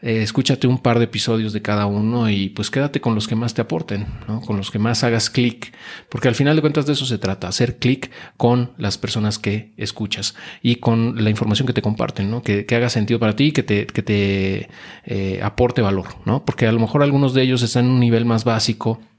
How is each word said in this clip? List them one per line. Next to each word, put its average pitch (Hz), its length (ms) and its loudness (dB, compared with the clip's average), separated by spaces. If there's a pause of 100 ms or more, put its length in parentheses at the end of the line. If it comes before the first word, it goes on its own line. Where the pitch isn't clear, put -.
Eh, 113 220 0
escúchate 131 440 0
un 123 120 4
par 117 200 2
de 117 60 4
episodios 110 480 -2
de 104 80 -4
cada 104 240 0
uno 110 440 2
y, 98 200 0
pues, 104 220 -6
quédate 143 300 0
con 113 140 0
los 107 120 -2
que 117 80 -2
más 113 180 -2
te - 80 -2
aporten, 98 460 -4 (200)
¿no? 110 140 -4
Con 104 160 -4
los 98 140 -6
que 104 80 -2
más 113 240 2
hagas 117 260 0
clic, - 460 -2 (340)
porque - 180 -2
al 117 80 2
final 143 200 4
de 156 60 2
cuentas 151 260 2
de 147 60 2
eso 135 120 -2
se 120 140 -2
trata, 95 280 -4
hacer 120 300 -2
clic 131 340 0 (260)
con 123 400 2
las 101 200 -4
personas 104 400 -2
que 104 400 -4
escuchas 104 580 -6 (280)
y 120 140 2
con 113 460 0
la 107 60 4
información 107 380 0
que 123 60 -2
te 104 100 0
comparten, 107 480 -2
¿no? 120 100 -4
Que, 104 240 0
que 120 100 0
haga 117 140 2
sentido 113 300 0
para 107 160 2
ti 139 100 2
y 151 60 2
que 135 120 0
te, 104 240 0
que - 160 -4
te, 98 680 0 (360)
eh, 95 380 -4
aporte 120 380 0
valor, 98 260 0 (180)
¿no? 120 200 -2
Porque - 220 0
a 110 40 4
lo 117 80 2
mejor 113 240 2
algunos 139 320 2
de 131 80 4
ellos 127 180 2
están 123 240 2
en 127 60 4
un 127 80 4
nivel 117 260 4
más 113 180 2
básico 113 560 0 (200)